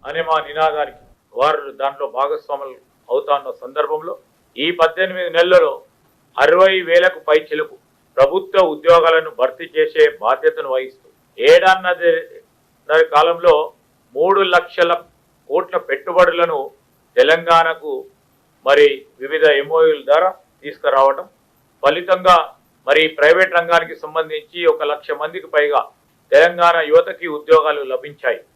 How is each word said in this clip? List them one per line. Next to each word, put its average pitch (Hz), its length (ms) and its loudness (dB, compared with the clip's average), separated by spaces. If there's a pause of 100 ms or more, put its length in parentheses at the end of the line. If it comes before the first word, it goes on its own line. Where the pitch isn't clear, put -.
అనే 156 200 -8
మా 160 80 0 (100)
నినాదానికి 151 560 -4 (380)
వారు 143 400 -2
దాంట్లో 139 260 -6 (100)
భాగస్వాములు 139 560 -6 (380)
అవుతాన్న 139 400 -4 (120)
సందర్భంలో 151 520 -8 (500)
ఈ - 20 -2 (120)
పద్దెనిమిది 180 560 -4
నెలలలో 170 380 2 (720)
అరవై 180 260 4 (180)
వేలకు 175 400 2
పై 151 80 4 (120)
చిలుకు 151 280 -8 (400)
ప్రభుత్వ 180 480 2 (100)
ఉద్యోగాలను 160 560 2 (100)
భర్తీ 131 260 -4 (100)
చేసే 156 280 2 (200)
బాధ్యతను 143 500 -2
వహిస్తూ 131 320 -8 (440)
ఏడాన్నర 180 1500 0 (160)
కాలంలో 170 400 2 (600)
మూడు 190 240 0 (160)
లక్షల 175 360 -2 (580)
కోట్ల 160 260 -4 (140)
పెట్టుబడులను 170 680 0 (640)
తెలంగాణకు 165 720 0 (720)
మరి 143 240 4 (320)
వివిధ 151 240 -2 (160)
ఎంఓయూల 156 480 0
ద్వారా 165 200 2 (340)
తీసుకురావటం, 139 640 0 (560)
ఫలితంగా 180 560 2 (500)
మరి 147 140 2 (180)
ప్రైవేట్ 175 400 2
రంగానికి 165 440 -2
సంబంధించి 156 560 -8 (140)
ఒక 156 80 -8 (100)
లక్ష 147 180 -10 (140)
మందికి 165 320 -14
పైగా 147 260 0 (520)
తెలంగాణ 170 440 4 (140)
యువతకి 170 360 2 (120)
ఉద్యోగాలు 151 440 2 (100)
లభించాయి. 131 480 -8 (140)